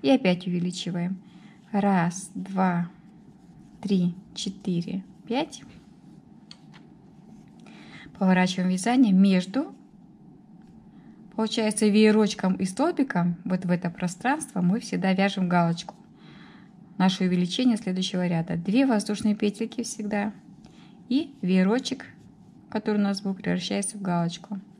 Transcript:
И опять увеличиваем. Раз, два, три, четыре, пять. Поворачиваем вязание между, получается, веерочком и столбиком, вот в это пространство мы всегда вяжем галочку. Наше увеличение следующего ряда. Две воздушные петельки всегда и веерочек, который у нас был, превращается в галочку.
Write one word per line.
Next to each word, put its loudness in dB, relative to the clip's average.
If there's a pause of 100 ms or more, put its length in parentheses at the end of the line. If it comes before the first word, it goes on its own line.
И 2
опять 2
увеличиваем. -4 (520)
Раз, 0
два, -2 (920)
три, 0 (200)
четыре, -6 (240)
пять. -6 (2500)
Поворачиваем 2
вязание 4
между, 2 (1600)
получается, 0
веерочком 4
и -4
столбиком, 0 (100)
вот -2
в -2
это 0
пространство -4
мы 2
всегда -2
вяжем 0
галочку. 0 (1000)
Наше 2
увеличение 2
следующего -4
ряда. -2
Две 2
воздушные 0
петельки -4
всегда -6 (760)
и -2
веерочек, 2 (640)
который -2
у 2
нас -2
был, -4
превращается -4
в -10
галочку. -4 (200)